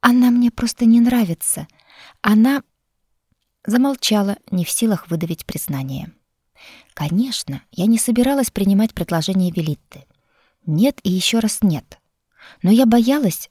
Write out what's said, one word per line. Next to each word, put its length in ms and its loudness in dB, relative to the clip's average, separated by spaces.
«Она 300 4
мне 220 2
просто 320 -4
не 160 6
нравится. 640 -2
Она...» 400 4
Замолчала, 720 0
не 120 -2
в 60 -10
силах 380 -2
выдавить 360 -6
признание. 680 -10
Конечно, 680 -4
я 140 -2
не 120 2
собиралась 540 0
принимать 420 0
предложение 560 -2
Велитты. 540 -8
Нет 380 0
и 60 -2
ещё 300 -2
раз 220 -2
нет. 380 -2
Но 80 2
я 160 6
боялась, 640 0